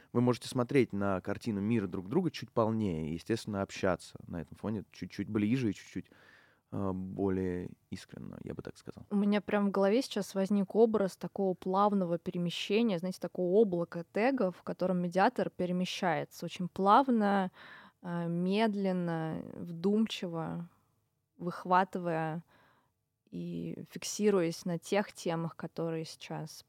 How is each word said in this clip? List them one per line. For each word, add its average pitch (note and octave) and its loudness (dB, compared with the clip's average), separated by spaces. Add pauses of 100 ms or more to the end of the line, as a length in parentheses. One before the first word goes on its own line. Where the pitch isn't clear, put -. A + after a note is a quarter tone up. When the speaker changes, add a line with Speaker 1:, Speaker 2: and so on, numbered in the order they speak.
(120)
Speaker 1:
вы A#2+ 2
можете B2 2
смотреть B2 2
на G2+ 0
картину G2+ -2
мира G#2 2
друг F#2 -6
друга D#3 0
чуть - -10
полнее G#2 0
и, E2 -2
естественно, G2+ -2
общаться - -2
на E2+ -8
этом - -16
фоне G2+ -4
чуть-чуть - -8
ближе A2 2
и F#2 -2
чуть-чуть, - -10 (640)
э, G2+ -2
более F#2 -2 (200)
искренно, - -14
я - -8
бы - -10
так - -12
сказал. - -16
Speaker 2:
У G#3 0
меня G3+ 2
прям G3+ 0
в - -4
голове G3+ 4
сейчас - -6
возник G3 0
образ G#3+ 4
такого F#3 -2
плавного F#3 2
перемещения, F3+ 0
знаете, F#3 -6
такого F3+ 2
облака E3+ -2
тегов, A3 2
в - -20
котором F3+ 0
медиатор F#3 2
перемещается F3+ -2
очень F3 -6
плавно, G3+ 4 (520)
э, E3+ -4
медленно, F3+ 0 (120)
вдумчиво, E3+ -2 (680)
выхватывая E3+ 0 (880)
и E3+ -8
фиксируясь F#3+ 0
на E3+ 0
тех - -2
темах, E3 -4
которые E3 -6
сейчас - -12